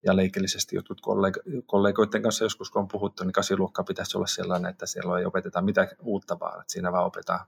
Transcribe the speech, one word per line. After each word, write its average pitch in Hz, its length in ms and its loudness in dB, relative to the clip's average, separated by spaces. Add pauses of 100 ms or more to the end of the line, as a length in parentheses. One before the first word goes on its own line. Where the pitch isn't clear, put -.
Ja 95 120 6
leikillisesti 95 600 0
jotkut 95 240 -6
kollega-, 101 680 0
kollegoiden 104 560 4
kanssa 110 220 2
joskus, - 260 -4
kun 101 120 2
on 95 60 -4
puhuttu, 98 360 -4
niin 92 80 -2
kasiluokka 95 520 0
pitäisi 92 320 -4
olla 95 100 0
sellainen, 90 440 -2
että - 160 -10
siellä 90 320 -2
ei 90 60 0
opeteta 92 380 -2
mitään 95 260 4 (120)
uutta, 98 400 -4
vaan 87 200 -8
että - 120 -12
siinä 90 200 -2
vaan 90 140 2
opetetaan 92 420 -4